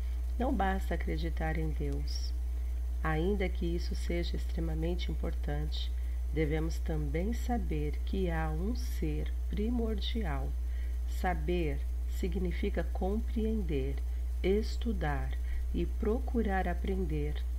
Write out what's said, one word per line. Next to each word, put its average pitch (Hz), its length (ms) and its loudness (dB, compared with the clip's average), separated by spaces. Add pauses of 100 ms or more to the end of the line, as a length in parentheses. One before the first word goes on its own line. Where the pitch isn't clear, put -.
(380)
Não 262 160 2
basta 190 420 2
acreditar 160 600 0
em 160 120 0
Deus. 143 640 -2 (680)
Ainda 180 460 2
que 165 180 0
isso 175 300 0
seja 170 400 0
extremamente 165 720 0
importante, 160 800 0 (440)
devemos 156 460 2
também 160 520 0
saber 160 600 0 (120)
que 190 240 0
há 160 200 0
um 180 260 0
ser - 560 0 (180)
primordial. 214 1000 0 (580)
Saber 165 720 0 (300)
significa 185 840 0
compreender, 196 1040 0 (480)
estudar 180 880 2 (420)
e 175 120 2
procurar 202 840 0
aprender 170 760 0 (160)